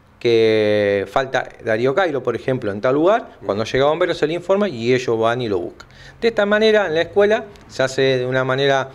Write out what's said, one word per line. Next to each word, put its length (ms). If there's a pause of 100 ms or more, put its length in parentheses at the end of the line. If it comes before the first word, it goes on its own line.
(200)
que 920
falta 380 (160)
Darío 320
Cairo, 260
por 140
ejemplo, 340
en 100
tal 140
lugar. 500
Cuando 200
llega 220
bombero 280
se 140
le 60
informa 340
y 260
ellos 240
van 240
y 60
lo 100
buscan. 300 (320)
De 80
esta 180
manera 400
en 80
la 80
escuela 420 (220)
se 160
hace 200 (160)
de 80
una 180
manera, 500